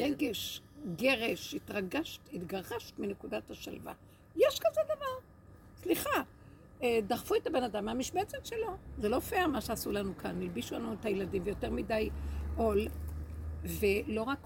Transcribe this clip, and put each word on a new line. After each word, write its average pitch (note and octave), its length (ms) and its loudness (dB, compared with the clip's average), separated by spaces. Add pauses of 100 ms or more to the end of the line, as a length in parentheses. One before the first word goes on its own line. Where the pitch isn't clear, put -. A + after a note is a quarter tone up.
רגש, C#4 580 0 (340)
גרש, A#3 580 2
התרגשת, G#3 680 -2 (140)
התגרשת F#3+ 680 -6
מנקודת G#3 520 -4
השלווה. - 420 -8 (420)
יש C5 240 6
כזה D#5+ 220 4 (140)
דבר. C5 240 -2 (640)
סליחה, F4+ 260 2 (720)
אה, A#3 240 4
דחפו A#3+ 280 2
את A4+ 120 2
הבן C#4+ 160 2
אדם G#3 220 -2
מהמשבצת F4 600 -2
שלו. A4 300 -2 (220)
זה G#3 120 2
לא B3 100 4
פייר F#4 280 2
מה A#3+ 140 2
שעשו G#3+ 300 -2
לנו G3 260 0
כאן, F3+ 240 -4
הלבישו F#3 340 -4
לנו A#3 180 -2
את G3+ 120 -4
הילדים G3 400 0
ויותר G#3 240 -2
מדי A3 400 0 (480)
עול, A3 300 6 (760)
ולא G3+ 600 2
רק C#4 220 -2